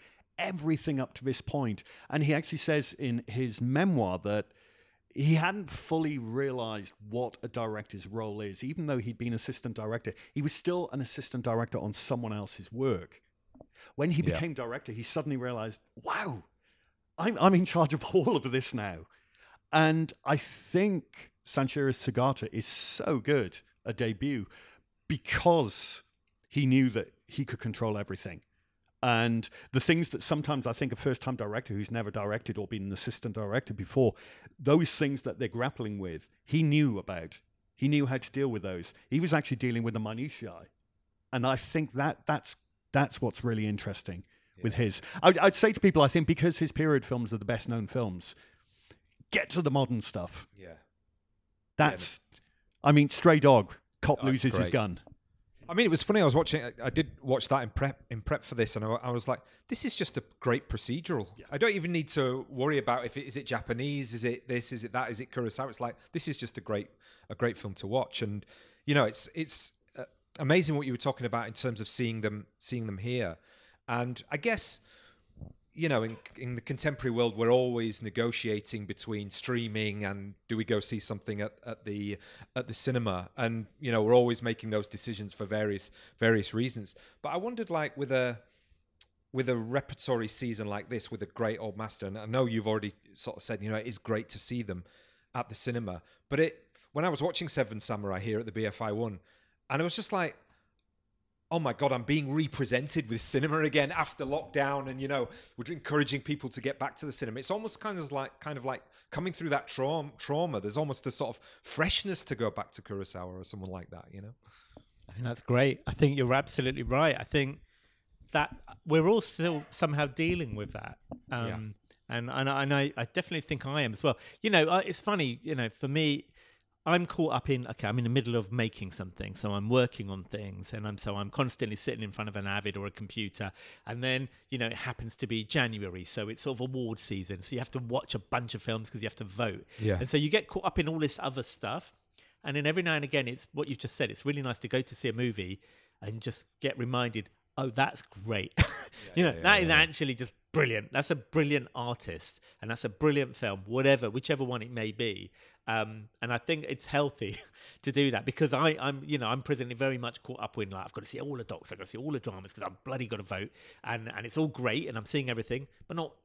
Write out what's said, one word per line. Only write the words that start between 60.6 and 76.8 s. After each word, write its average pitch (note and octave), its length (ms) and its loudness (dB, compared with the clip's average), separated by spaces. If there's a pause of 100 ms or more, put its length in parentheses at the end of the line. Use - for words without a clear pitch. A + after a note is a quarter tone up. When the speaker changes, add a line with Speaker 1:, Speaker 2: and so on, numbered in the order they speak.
Speaker 2:
procedural. B2 680 -4
Speaker 1:
Yeah. - 160 -20
Speaker 2:
I C#3+ 60 -4
don't G#3+ 160 4
even F3 180 -2
need D#3+ 160 0
to C3 400 0
worry C#3 300 2
about A#2+ 260 0
if A#2 120 -8
it, C#3 80 -8
is C3 120 -10
it C#3+ 100 -8
Japanese, B2 640 -2
is A#2 120 -4
it B2 240 -2
this, B2 240 -2
is A2+ 100 -6
it A2 120 -8
that, B2 180 -2
is G#2+ 80 -8
it C3 100 -10
Kurosawa?" B2+ 380 -4
It's A2 100 -12
like, A#2+ 160 -6 (160)
this - 160 -4
is D3+ 100 -4
just - 220 -10
a - 20 -8
great, G#2 280 -2 (400)
a A2 80 -10
great A#2 200 0
film G2+ 180 -8
to - 120 -10
watch. A#2+ 360 -2
And G#2 220 -4 (400)
you C#3+ 120 2
know, C3+ 80 8
it's, - 280 -2
it's, - 400 -4 (240)
uh, B2+ 80 -12 (360)
amazing D3+ 340 6
what C#3+ 120 0
you C3 60 -2
were A#2+ 60 -2
talking C3 280 0
about A#2 200 -2
in A2 60 -10
terms A2+ 280 -4
of G#2 80 -4
seeing A2+ 340 0
them, G#2+ 240 -2 (120)
seeing A#2 280 -4
them G2 120 -6
here. A2 380 -2 (500)
And B2 340 -2 (120)
I D3 60 -4
guess, A3 420 0 (920)
you D#3+ 160 -2
know, A#2+ 140 2
in, A2 140 -6 (200)
in A#2+ 200 -6
the A#2 40 -6
contemporary C3+ 540 -2